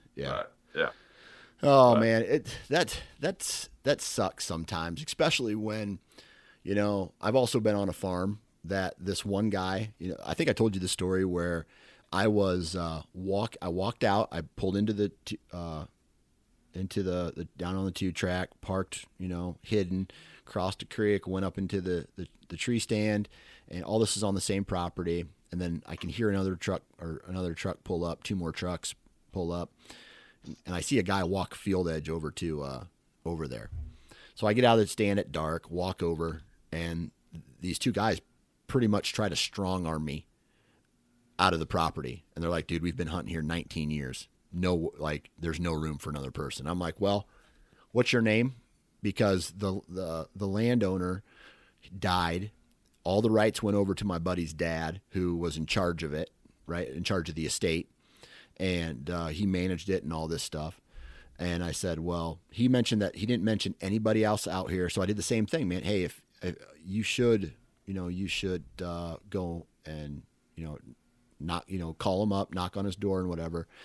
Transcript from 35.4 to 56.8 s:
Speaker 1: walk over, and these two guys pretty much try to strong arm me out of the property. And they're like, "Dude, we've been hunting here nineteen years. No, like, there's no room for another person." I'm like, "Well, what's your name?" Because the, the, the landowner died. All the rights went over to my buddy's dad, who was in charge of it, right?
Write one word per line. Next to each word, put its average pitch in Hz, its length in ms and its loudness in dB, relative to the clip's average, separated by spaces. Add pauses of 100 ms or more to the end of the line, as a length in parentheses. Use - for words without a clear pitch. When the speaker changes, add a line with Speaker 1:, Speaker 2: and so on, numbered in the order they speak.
Speaker 1:
walk 90 320 -2
over, 82 400 0 (300)
and 82 400 -4 (480)
these 90 180 -4
two - 140 0
guys 104 300 2 (460)
pretty 123 200 4
much 104 260 2
try 107 160 0
to 87 60 -4
strong 92 500 -2
arm 78 200 -2
me 71 200 -6 (1120)
out 90 160 6
of 82 60 2
the 78 60 -2
property. 80 580 -2 (120)
And 82 80 -6
they're 82 60 0
like, 82 180 -2
"Dude, 85 140 -2
we've 85 160 -2
been 85 100 -4
hunting 82 240 -4
here 82 100 -2
nineteen 78 500 -2
years. 67 360 -6 (260)
No, 87 440 2
like, 76 320 -4 (100)
there's 80 200 -4
no 85 140 0
room 78 240 -2
for - 120 -10
another 69 220 -6
person." 69 360 -8
I'm 90 120 -2
like, 82 200 -4
"Well, 101 280 2 (640)
what's 123 220 2
your 123 80 4
name?" 113 340 4 (480)
Because 98 540 2
the, 98 220 -2 (100)
the, 82 460 -6
the 98 120 -2
landowner 98 760 2 (760)
died. 90 540 0 (520)
All 95 180 4
the 113 100 6
rights 110 320 4
went 104 120 4
over 98 200 4
to 110 100 -4
my 90 140 -2
buddy's 85 340 -2
dad, 82 560 -2
who 90 260 0
was 82 220 -2
in 78 80 -2
charge 87 380 0
of 73 100 -4
it, 78 160 -4 (380)
right? 85 200 -4